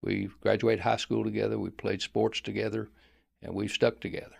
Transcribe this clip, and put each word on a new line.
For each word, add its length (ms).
We 260
graduated 420
high 120
school 280
together, 340
we 120
played 320
sports 400
together, 460
and 140
we've 160
stuck 300
together. 400